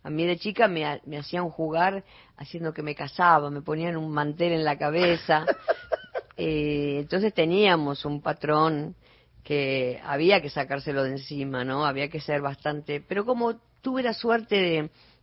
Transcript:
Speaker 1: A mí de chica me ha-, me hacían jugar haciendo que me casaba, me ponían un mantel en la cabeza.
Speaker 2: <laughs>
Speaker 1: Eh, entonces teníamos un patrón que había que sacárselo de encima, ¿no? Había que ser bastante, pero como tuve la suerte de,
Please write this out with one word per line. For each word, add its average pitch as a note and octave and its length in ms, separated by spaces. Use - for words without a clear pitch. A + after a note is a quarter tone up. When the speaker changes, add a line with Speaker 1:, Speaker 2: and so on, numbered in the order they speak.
Speaker 1:
A D3+ 60
mí D#3 160
de F3 120
chica G#3+ 300
me E3 180
ha-, D3 200
me D3 120
hacían F3 320
jugar E3+ 540
haciendo D#3+ 360
que D#3 100
me D3+ 120
casaba, D3+ 560
me D3 120
ponían E3 340
un D#3+ 160
mantel D3 400
en D#3+ 120
la D3 140
cabeza. D#3+ 720
Speaker 2:
<laughs> - 60
Speaker 1:
Eh, D3 640
entonces F#3+ 340
teníamos E3 720
un D3 160
patrón D#3 760
que C3+ 580
había E3 380
que D3 80
sacárselo C#3 560
de C3 60
encima, C3+ 520
¿no? C3 220
Había C#3+ 240
que D#3 120
ser C#3+ 200
bastante, D3 640
pero G3+ 240
como A#3 340
tuve C4 200
la A3+ 120
suerte A3+ 420
de, E3 340